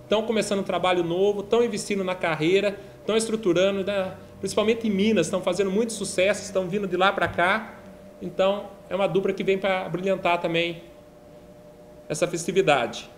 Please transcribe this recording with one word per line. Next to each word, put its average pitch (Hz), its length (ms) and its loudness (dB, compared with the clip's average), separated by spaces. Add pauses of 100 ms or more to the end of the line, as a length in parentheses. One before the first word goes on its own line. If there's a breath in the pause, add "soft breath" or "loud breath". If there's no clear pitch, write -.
Estão 208 180 0
começando 214 380 0
um 190 40 -2
trabalho 180 400 2
novo, 190 360 0
estão 226 240 2
investindo 202 400 -2
na 185 100 -2
carreira, 185 640 2 (220 loud breath)
estão 208 180 0
estruturando, 196 640 2
né? 190 300 -4 (260 loud breath)
Principalmente 220 480 0
em 214 40 2
Minas, 196 340 4
estão 180 160 -4
fazendo 190 300 0
muito 220 220 0
sucesso, 196 500 0
estão 185 240 -2
vindo 202 180 -2
de 180 100 -4
lá 185 160 4
pra 185 160 0
cá. 185 460 0 (480)
Então, 190 460 -2 (200)
é 175 80 -6
uma 190 120 2
dupla 190 260 0
que 202 100 -6
vem 190 140 2
pra 190 320 -2
brilhantar 180 500 0
também 165 440 -2 (1200)
essa 151 200 -2
festividade. 160 920 0